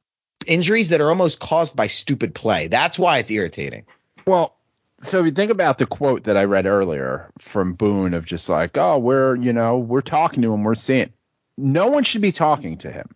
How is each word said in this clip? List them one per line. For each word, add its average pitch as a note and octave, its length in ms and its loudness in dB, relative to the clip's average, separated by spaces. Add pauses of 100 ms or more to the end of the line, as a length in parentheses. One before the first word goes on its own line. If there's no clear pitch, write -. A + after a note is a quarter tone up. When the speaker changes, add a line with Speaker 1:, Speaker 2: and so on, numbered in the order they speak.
(460)
Speaker 1:
injuries F3+ 420 2
that E3 120 4
are D3 80 2
almost F3 300 2
caused D#3+ 380 -2
by A2 100 0
stupid A2 480 -4
play. F2 320 -2
That's C3+ 320 0
why E3+ 200 2
it's G#2+ 120 -4
irritating. D#2 540 -6 (420)
Speaker 2:
Well, F3 300 2 (460)
so F#3+ 160 -2
if E3+ 80 4
you D#3 60 2
think G3+ 180 0
about F3 280 2
the B2 80 2
quote - 380 -2
that G2+ 120 2
I G2 80 4
read G2 200 2
earlier D#2+ 760 -2
from F#2 360 -4
Boone F#2+ 400 0
of E2 100 -4
just - 240 -10
like, E2+ 300 0
"Oh, E3 200 2
we're, C3 360 2
you B2 180 -2
know, A#2 260 0
we're B2 220 0
talking D#3 420 0
to A2+ 120 2
him, G#2 80 -2
we're A2 140 0
seeing." C3 360 0 (460)
No C#3+ 300 2
one C#4+ 160 2
should G#3+ 180 -2
be F#3+ 100 2
talking D3 460 0
to D2+ 120 -12
him. - 260 -14